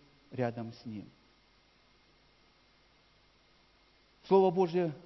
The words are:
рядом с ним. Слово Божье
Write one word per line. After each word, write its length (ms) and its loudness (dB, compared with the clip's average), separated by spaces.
рядом 440 -6
с 100 -20
ним. 240 -12
Слово 220 6
Божье 420 0